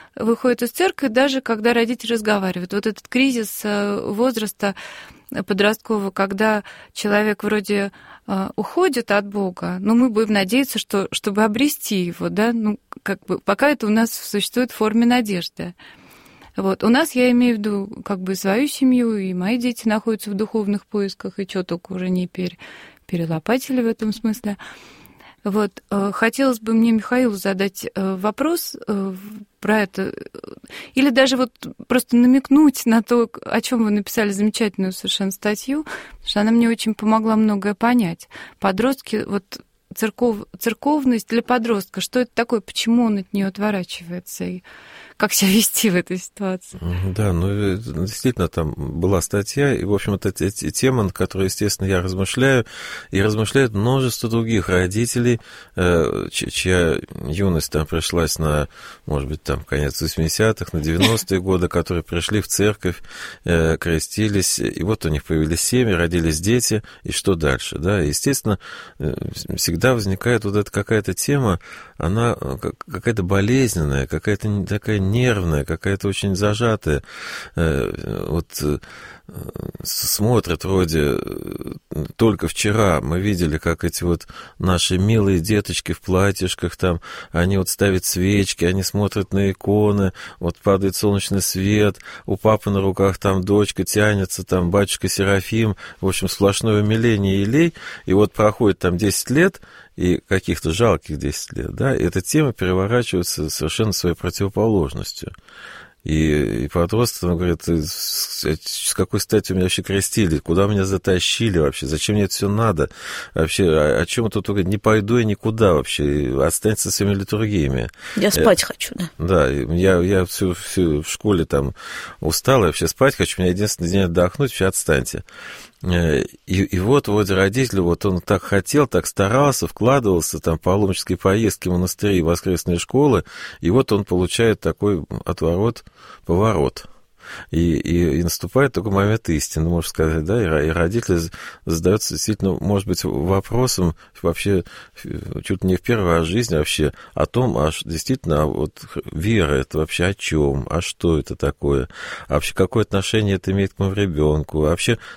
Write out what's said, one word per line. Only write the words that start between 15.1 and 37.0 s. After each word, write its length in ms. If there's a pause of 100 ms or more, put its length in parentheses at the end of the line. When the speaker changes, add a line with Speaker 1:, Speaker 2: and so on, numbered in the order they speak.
Speaker 1:
Вот. 260
У 60
нас, 220
я 180
имею 280
в 20
виду, 440
как 180
бы, 120
свою 340
семью, 500
и 180
мои 240
дети 280
находятся 440
в 20
духовных 540
поисках, 500
и 80
чё 180
только 300
уже 160
не 160
пере-, 320 (480)
перелопатили 800
в 40
этом 260
смысле. 440 (840)
Вот, 480
э, 200
хотелось 480
бы 140
мне 180
Михаилу 440
задать, 580
э, 220
вопрос, 600
э, 400
в-, 280 (160)
про 220
это, 200
э, 120 (800)
или 160
даже 260
вот 140 (360)
просто 280
намекнуть 720
на 160
то, 240
к-, 180
о 160
чём 220
вы 80
написали 400
замечательную 600
совершенно 380
статью, 540
потому 440
что 140
она 80
мне 180
очень 280
помогла 400